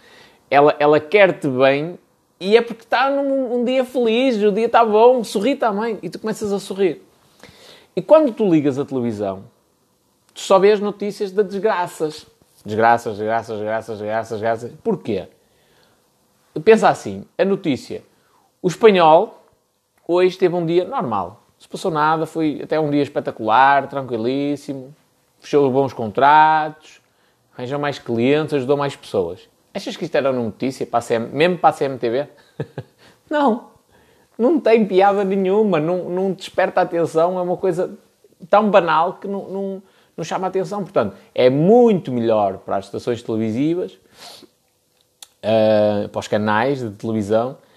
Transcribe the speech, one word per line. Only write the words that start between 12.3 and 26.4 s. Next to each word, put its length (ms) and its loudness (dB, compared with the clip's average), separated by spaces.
Desgraças, 520 2
desgraças, 400 -4
desgraças, 420 -8
desgraças, 420 -6
desgraças. 320 -4
Porquê? 460 -4
Pensa 240 6
assim, 360 -4
a 60 2
notícia. 580 -4
O 60 -4
espanhol 720 4
hoje 300 2
teve 160 2
um 100 -2
dia 200 0
normal. 580 -6
Não 60 -20
se 80 -20
passou 220 -6
nada, 340 0
foi 380 -4
até 180 -2
um 100 -2
dia 120 2
espetacular, 880 2
tranquilíssimo. 1040 -6
Fechou 320 2
bons 220 0
contratos, 1080 2